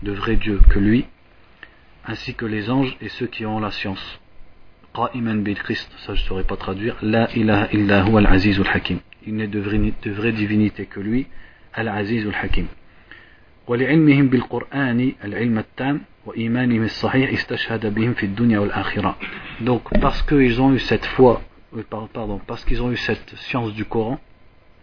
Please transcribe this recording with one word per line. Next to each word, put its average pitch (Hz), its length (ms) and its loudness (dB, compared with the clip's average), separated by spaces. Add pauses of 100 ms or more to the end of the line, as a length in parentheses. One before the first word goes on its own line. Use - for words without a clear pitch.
de 101 100 -6
vrai 107 240 0
Dieu 104 220 4 (120)
que - 80 6
lui, 107 260 4 (1000)
ainsi 110 280 -8
que 120 120 -8
les 107 240 -4
anges 131 300 0
et 107 80 -10
ceux 120 180 -6
qui 110 200 -10
ont 107 140 -4
la 104 100 -4
science. - 500 -8 (720)
قائما 117 400 -2 (100)
بالقسط, 104 540 -6
ça - 160 -12
je - 80 2
saurais 95 220 -2
pas 101 120 -2
traduire. 98 460 -6
"لا 113 340 2
إله 107 280 2 (100)
إلا 101 280 4
هو 107 160 4
العزيز 98 420 6
الحكيم." 92 380 -2 (280)
Il 107 100 -6
n'est 110 100 -4
de 101 140 -6
vraie, 104 180 -2
de 107 320 -2
vraie 104 220 -2
divinité 104 540 0
que - 140 -12
lui, 113 260 -2 (480)
Al-Aziz 107 520 -4
Al-Hakim. 95 400 0 (1000)
"ولعلمهم 139 600 4
بالقرآن 127 840 -2 (120)
العلم 110 340 -2
التام 135 420 -4 (260)
وإيمانهم 117 560 0
الصحيح 117 500 0
استشهد 113 640 -4
بهم 113 200 0
في 113 120 -2
الدنيا 107 320 2
والآخرة." 98 580 -2 (440)
Donc, 117 220 -2 (180)
parce 135 220 2
qu'ils 131 380 4
ont 135 120 4
eu 127 60 2
cette - 280 -2
foi 123 360 4 (340)
Oui, 110 120 -8
par-, 110 200 -10
pardon, 104 360 -8
parce 117 200 -12
qu'ils 113 180 2
ont 123 80 0
eu 120 60 -2
cette - 400 -6
science 117 380 -6
du 107 100 -6
Coran, 117 340 -2 (640)